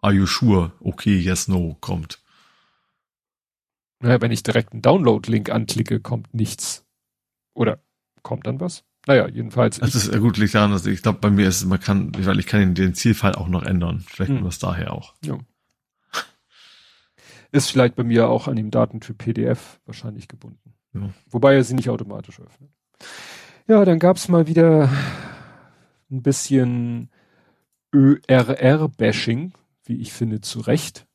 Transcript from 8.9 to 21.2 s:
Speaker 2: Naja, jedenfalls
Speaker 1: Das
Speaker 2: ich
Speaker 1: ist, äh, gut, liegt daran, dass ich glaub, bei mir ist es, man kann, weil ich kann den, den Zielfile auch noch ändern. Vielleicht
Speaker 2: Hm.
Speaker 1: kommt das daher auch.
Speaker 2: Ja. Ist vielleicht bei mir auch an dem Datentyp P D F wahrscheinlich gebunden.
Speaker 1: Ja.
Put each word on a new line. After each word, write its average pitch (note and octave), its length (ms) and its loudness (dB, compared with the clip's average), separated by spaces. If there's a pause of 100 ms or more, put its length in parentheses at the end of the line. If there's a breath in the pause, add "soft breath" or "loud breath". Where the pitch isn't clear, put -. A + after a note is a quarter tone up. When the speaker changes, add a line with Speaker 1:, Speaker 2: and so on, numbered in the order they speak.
Speaker 2:
Naja, A#2+ 220 4
jedenfalls A2+ 500 -2
Speaker 1:
Das A#2 120 0
Speaker 2:
ich - 60 -6
Speaker 1:
ist, G#2 180 -2
äh, A2+ 60 0
gut, G#2+ 180 2
liegt G#2 160 2
daran, G#2 160 4
dass G2 160 -2
ich G2 160 -4
glaub, G#2 180 -2
bei G#2 100 0
mir G2 180 4
ist F#2 80 0
es, - 100 -6
man F#2 140 0
kann, G2 320 -2 (120)
weil G2 140 0
ich F2+ 80 -4
kann G#2 140 0
den, F#2 140 4
den F2+ 200 0
Zielfile - 420 0
auch F2 120 -8
noch F2+ 160 -2
ändern. F2 420 -2
Vielleicht - 240 -8
Speaker 2:
Hm. C3+ 60 0
Speaker 1:
kommt F#2+ 100 -4
das F2 120 -8
daher F2+ 340 -6
auch. - 220 -14 (100)
Speaker 2:
Ja. D3+ 140 -8 (2250 soft breath)
Ist - 180 2
vielleicht B2 260 2
bei A#2+ 80 -2
mir A#2 240 4
auch A#2 180 0
an C3 100 -4
dem A2 140 -6
Datentyp A2+ 480 -4
P A#2 140 -6
D A2 120 -4
F - 400 -6
wahrscheinlich A2 440 -16
gebunden. - 460 -20 (200)
Speaker 1:
Ja. G2 160 -8 (180)